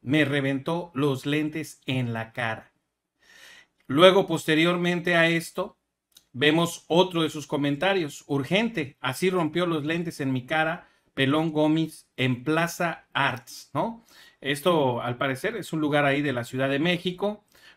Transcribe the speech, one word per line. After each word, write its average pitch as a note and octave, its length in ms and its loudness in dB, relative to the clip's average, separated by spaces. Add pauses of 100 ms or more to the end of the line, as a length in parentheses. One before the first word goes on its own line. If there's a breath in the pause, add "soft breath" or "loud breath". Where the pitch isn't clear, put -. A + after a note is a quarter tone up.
Me D3+ 220 2
reventó C#3 720 -2
los C3+ 320 -2
lentes D3+ 640 -4
en B2+ 260 -2
la A2+ 180 -6
cara". A2+ 400 -6 (1120 loud breath)
Luego, F3+ 420 8
posteriormente F3 880 0
a E3 120 4
esto, E3+ 500 -4 (540)
vemos D#3 560 2
otro E3+ 360 2
de D3+ 60 0
sus D3+ 180 -12
comentarios. D3 800 -2
"Urgente, D#3+ 760 -2
así C3+ 280 -2
rompió E3+ 360 0
los D#3+ 180 -2
lentes E3 380 -4
en C3+ 100 -2
mi B2+ 140 -4
cara, D#3+ 420 -2 (280 soft breath)
Pelón D#3 360 2
Gómez D#3 640 0
en B2+ 300 -2
Plaza E3 680 -2
Arts", - 600 -4
¿no? A3 320 -4 (360 loud breath)
Esto, C#3+ 600 2
al B2 160 -4
parecer, D3 400 -4
es E3+ 160 -8
un D#3+ 80 -2
lugar D3 240 2
ahí C#3 160 2
de C#3+ 100 -2
la A#2+ 140 -4
Ciudad C3 240 -2
de C#3 100 0
México. F3+ 640 -2 (340 soft breath)